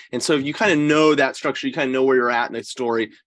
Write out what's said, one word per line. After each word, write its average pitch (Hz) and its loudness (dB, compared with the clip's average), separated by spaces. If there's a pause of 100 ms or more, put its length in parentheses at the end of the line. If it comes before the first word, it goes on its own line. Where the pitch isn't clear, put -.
(120)
And 120 -4
so 160 0
if 139 0
you 151 -6
kind 208 0
of 151 2
know 151 4
that 135 0
structure, - -6
you 127 -6
kind 143 -4
of 131 -4
know 131 0
where 131 4
you're 120 2
at 120 0
in - -12
the 113 -8
story, 113 -4 (160)